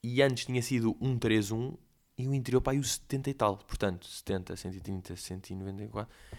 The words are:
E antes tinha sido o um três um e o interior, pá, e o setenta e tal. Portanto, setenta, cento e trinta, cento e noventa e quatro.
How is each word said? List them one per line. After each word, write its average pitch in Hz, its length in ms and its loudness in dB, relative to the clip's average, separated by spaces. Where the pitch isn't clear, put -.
E 123 200 2
antes 135 240 4
tinha 127 160 2
sido 117 300 2
o - 160 -2
um 127 100 2
três 110 340 4
um 117 240 -2
e 127 120 -4
o 139 80 0
interior, 127 260 4
pá, 135 140 0
e 143 40 4
o 139 40 0
setenta 135 480 -2
e - 20 -2
tal. 104 240 2
Portanto, - 480 -2
setenta, 95 500 -6
cento 92 200 -8
e 95 40 -12
trinta, 92 360 -8
cento 92 340 -10
e 98 60 -8
noventa 98 280 -8
e 107 40 -10
quatro. 107 260 -8